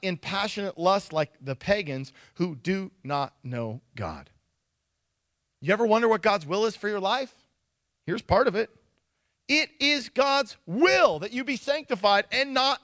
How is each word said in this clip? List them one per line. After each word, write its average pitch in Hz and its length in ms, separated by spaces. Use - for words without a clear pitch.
in 185 160
passionate 202 600
lust 190 360
like 156 260
the 135 160
pagans 147 560
who 175 200
do 190 360
not 139 300
know 120 380
God." 78 340
You 143 100
ever 220 140
wonder 226 220
what 220 140
God's 202 240
will 190 200
is 220 100
for 202 140
your 208 100
life? 233 340
Here's 202 160
part 202 260
of 185 80
it. 220 140
It 294 280
is 285 300
God's 277 480
will 277 540
that 214 140
you 254 100
be 254 140
sanctified 208 720
and 269 220
not, 262 300